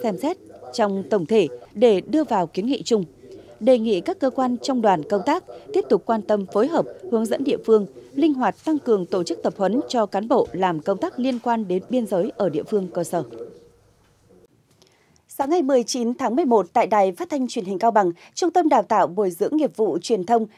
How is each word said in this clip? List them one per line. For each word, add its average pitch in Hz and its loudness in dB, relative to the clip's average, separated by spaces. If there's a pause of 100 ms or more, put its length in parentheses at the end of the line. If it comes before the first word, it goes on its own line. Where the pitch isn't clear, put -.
xem 202 -4
xét 320 -4 (380)
trong 196 0
tổng 190 0
thể 208 4 (260)
để 214 4
đưa 302 0
vào 202 0
kiến 185 -6
nghị 269 -2
chung. 208 0 (560)
Đề 247 6
nghị 220 0
các 320 -6
cơ 269 0
quan 254 -2
trong 254 -2
đoàn 190 4
công 196 -2
tác 320 0 (280)
tiếp 403 0
tục 202 2
quan 226 -2
tâm, 202 -2
phối 208 0
hợp, 302 0 (240)
hướng 226 0
dẫn 240 -4
địa 262 0 (100)
phương, 220 4 (280)
linh 294 2
hoạt 240 -2
tăng 311 0
cường 202 0
tổ 185 -2
chức 330 -6
tập 196 -2
huấn 202 0
cho 226 0
cán 202 -4
bộ 240 2
làm 175 -2
công 196 -2
tác 330 -6
liên 254 -2
quan 226 -2
đến 180 -2
biên 247 0
giới 196 -2
ở 196 0
địa 147 -2
phương 190 -2
cơ 175 -2
sở. 170 -4 (2250)
Sáng 269 -2
ngày 359 4
mười 262 2
chín 240 -2
tháng 240 -2
mười 339 2
một, 220 4
tại 226 2
Đài 196 2
Phát 349 -10
thanh 262 -2
Truyền 226 -6
hình 185 -6
Cao 226 4
Bằng, 208 4 (240)
Trung 349 0
tâm 339 2
Đào 262 4
tạo 190 2
Bồi 185 -2
dưỡng 175 -2
Nghiệp 277 0
vụ 185 0
Truyền 196 -2
thông 226 2 (100)